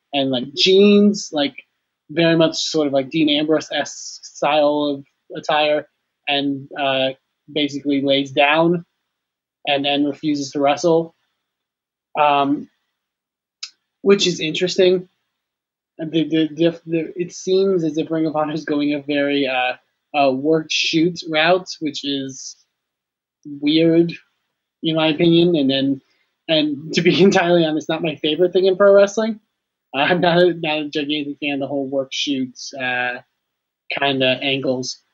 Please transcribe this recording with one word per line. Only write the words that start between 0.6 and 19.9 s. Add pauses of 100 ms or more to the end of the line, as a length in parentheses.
like, (460)
very
much
sort
of,
like,
Dean
Ambrose-esque
style
of (320)
attire, (400)
and, (100)
uh, (440)
basically
lays
down (840)
and
then
refuses
to
wrestle, (1080)
um, (1300)
which
is
interesting. (920)
The,
the,
the,
the,
it
seems
as
if
Ring
of
Honor
is
going
a
very,
uh, (360)